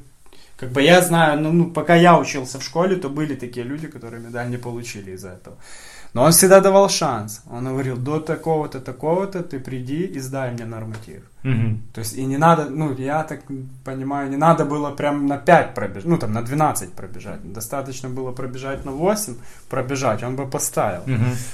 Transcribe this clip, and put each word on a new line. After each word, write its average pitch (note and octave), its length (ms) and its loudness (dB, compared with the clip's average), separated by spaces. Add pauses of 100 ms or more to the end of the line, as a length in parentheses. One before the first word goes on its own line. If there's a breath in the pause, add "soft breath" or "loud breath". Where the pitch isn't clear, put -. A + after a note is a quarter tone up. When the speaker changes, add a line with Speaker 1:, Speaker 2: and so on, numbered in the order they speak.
(580 soft breath)
Speaker 1:
как B2 140 -8
бы C3+ 100 2
я F3 200 10
знаю, E3 380 4
ну, D#3 120 0
ну, E3+ 200 6
пока D#3+ 240 4
я E3+ 220 8
учился C3+ 400 -2
в C3 60 -10
школе, F#3 320 0
то D3 140 -4
были D3 260 -4
такие B2 300 -8
люди, D3 220 -8
которые A#2 340 -14
медаль A#2+ 280 -8
не A#2+ 80 -4
получили A#2+ 540 -10
из-за F#2 180 -12
этого. F2 260 -18 (580 loud breath)
Но A#2+ 100 4
он D#3+ 80 8
всегда F#3 300 10
давал G3 280 6
шанс. A2+ 520 -2 (100)
Он B2 140 -8
говорил: C3 320 -4
«До C#3+ 220 -2
такого-то, D#3 600 -4
такого-то F3 640 -4
ты D3 180 -8
приди C3 460 -6 (100)
и C#3 40 -8
сдай C3 320 -6
мне A#2 140 -8
норматив». A2 580 -12 (200)
Speaker 2:
Мгм. A2 380 0 (120)
Speaker 1:
То A2+ 80 -8
есть, G#2+ 160 -8
и C3 80 -4
не C3+ 120 -2
надо, D#3 320 4
ну, D3 280 -4
я C#3+ 260 -2
так D3 160 -10 (440)
понимаю, C3+ 460 -6
не C#3 80 -4
надо D#3+ 260 6
было D3 280 -4
прям C#3+ 360 -2
на C#3 100 0
пять D#3 360 4
пробеж-, G2 320 -6
ну, E3+ 120 2
там, G#2 140 -2
на A2+ 120 -2
двенадцать B2+ 500 -2
пробежать. G2 460 -10 (140)
Достаточно C3 560 -8
было B2+ 220 -6
пробежать C3 540 -8
на C3+ 60 -8
восемь, E3+ 420 -2 (360 loud breath)
пробежать, B2+ 540 -2
он B2+ 120 -4
бы C#3 100 -6
поставил. C3 640 -2
Speaker 2:
Мгм. B2 280 0 (180 loud breath)